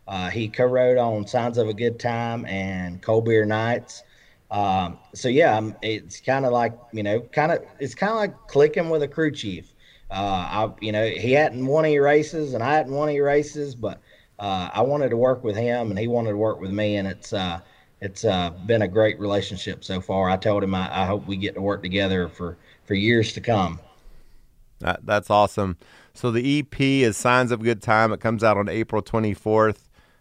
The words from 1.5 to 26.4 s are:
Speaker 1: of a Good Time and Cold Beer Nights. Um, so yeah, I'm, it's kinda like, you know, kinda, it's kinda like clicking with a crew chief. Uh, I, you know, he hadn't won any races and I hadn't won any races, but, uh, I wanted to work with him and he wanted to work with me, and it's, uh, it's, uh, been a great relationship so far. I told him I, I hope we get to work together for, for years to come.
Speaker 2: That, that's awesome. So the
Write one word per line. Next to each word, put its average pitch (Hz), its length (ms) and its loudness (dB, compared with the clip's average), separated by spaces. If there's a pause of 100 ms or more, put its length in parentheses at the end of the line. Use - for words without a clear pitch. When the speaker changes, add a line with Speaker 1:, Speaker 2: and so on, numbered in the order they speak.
Speaker 1:
of 110 100 2
a 107 40 -2
Good 117 260 -2
Time 117 480 -4
and 92 560 -6
Cold 113 220 2
Beer 110 200 4
Nights. 113 560 -2 (480)
Um, 95 480 0 (160)
so - 160 -4
yeah, 135 260 6
I'm, 110 280 -4
it's 110 360 -6
kinda 131 300 0
like, 117 240 2 (200)
you 107 100 -4
know, 104 160 0
kinda, 151 420 0 (180)
it's 135 140 -8
kinda 214 220 -2
like 208 320 -6
clicking 156 420 2
with 156 140 0
a 139 40 -2
crew 151 240 -2
chief. 95 440 -10 (340)
Uh, 98 40 -10
I, 98 560 -2 (120)
you 107 100 -4
know, 107 140 2
he 104 260 -2
hadn't 135 320 4
won 151 220 2
any 151 140 4
races 147 560 2
and 113 80 -2
I 139 100 0
hadn't 135 200 0
won 147 160 -2
any 143 120 0
races, 143 540 0
but, 107 260 -8 (380)
uh, 95 340 -4
I 104 80 2
wanted 139 280 2
to 113 80 0
work 123 260 2
with 107 120 -2
him 120 360 0
and 98 80 -4
he 113 80 -2
wanted 117 240 0
to 104 60 -4
work 107 220 0
with 95 120 -8
me, 104 240 0
and 98 120 -2
it's, - 260 -12
uh, 90 260 -4 (420)
it's, 101 240 -6
uh, 90 240 0 (160)
been 113 160 2
a 98 60 0
great 92 320 2
relationship 101 640 -4
so 92 180 -6
far. 95 260 0
I 95 100 2
told 101 260 0
him 95 100 -2
I, 92 300 -2
I - 20 -2
hope 98 220 -2
we 98 100 -4
get 98 160 -4
to 95 80 -8
work 98 220 -4
together 92 440 0
for, 85 300 -10 (280)
for 101 100 -2
years 110 380 2
to 107 80 -12
come. 92 380 0 (1000)
Speaker 2:
That, - 260 -4
that's 104 240 0
awesome. 104 480 2 (380)
So 123 160 -2
the 117 100 0